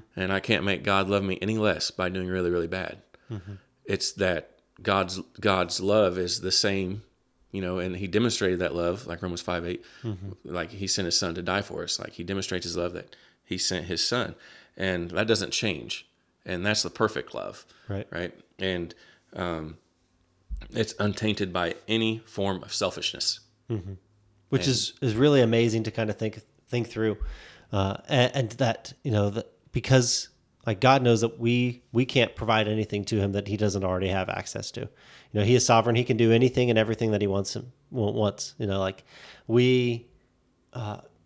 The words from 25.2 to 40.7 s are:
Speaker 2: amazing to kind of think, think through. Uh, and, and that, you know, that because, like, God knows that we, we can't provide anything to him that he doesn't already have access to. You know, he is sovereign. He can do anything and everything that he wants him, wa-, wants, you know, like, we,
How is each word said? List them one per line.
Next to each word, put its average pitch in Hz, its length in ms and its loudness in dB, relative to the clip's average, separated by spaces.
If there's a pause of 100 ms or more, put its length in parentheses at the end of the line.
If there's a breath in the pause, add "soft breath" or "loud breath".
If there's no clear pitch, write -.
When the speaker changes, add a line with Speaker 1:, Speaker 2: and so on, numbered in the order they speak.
Speaker 2:
amazing 113 420 4
to 110 80 -4
kind 110 180 -2
of 101 80 -6
think, 107 240 -6 (260)
think 120 220 -2
through. 110 280 -2 (540 loud breath)
Uh, 98 260 0 (100)
and, 127 280 4
and 123 180 0
that, - 400 -2 (100)
you 135 80 -2
know, 104 180 4
that 104 180 -6 (240)
because, - 580 2 (360)
like, 104 140 -2
God 131 240 6
knows 117 180 6
that 117 180 -2
we, 123 520 0
we 123 140 4
can't 120 300 2
provide 110 320 2
anything 107 380 -2
to 110 140 0
him 98 140 2
that 101 140 -2
he 101 100 -2
doesn't 98 260 0
already 92 240 0
have 92 200 0
access 95 440 -6
to. - 100 -10
You - 580 -8
know, 101 40 4
he 113 120 6
is 120 100 4
sovereign. 117 300 6
He 123 80 2
can 117 140 0
do 113 140 6
anything 123 400 4
and 110 80 6
everything 110 320 0
that 104 100 2
he 101 60 2
wants 98 280 -2
him, 123 160 -10 (200)
wa-, 107 200 0
wants, 107 460 -2
you 113 100 -4
know, 98 120 0
like, 95 240 -4 (440 loud breath)
we, 123 600 4 (640)